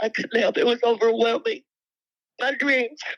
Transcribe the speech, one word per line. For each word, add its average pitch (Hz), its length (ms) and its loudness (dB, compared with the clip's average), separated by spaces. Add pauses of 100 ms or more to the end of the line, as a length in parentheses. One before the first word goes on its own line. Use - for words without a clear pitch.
I 220 60 0
couldn't 226 320 -2
help 202 160 0
it. - 60 2
It 233 40 4
was 240 180 2
overwhelming. 233 760 2 (800)
My 269 140 -2
dreams 269 460 -2 (180)